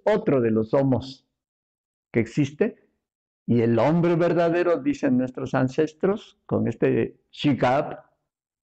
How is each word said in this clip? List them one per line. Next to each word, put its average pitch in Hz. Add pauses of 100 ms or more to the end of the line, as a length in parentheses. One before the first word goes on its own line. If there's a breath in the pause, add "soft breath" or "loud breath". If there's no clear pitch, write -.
otro 202
de 117
los 110
homos 135 (840)
que 123
existe, 147 (600)
y 120
el 117
hombre 165
verdadero, 170
dicen 135
nuestros 127
ancestros, 151
con 107
este 120 (140)
Shigab, 147 (580)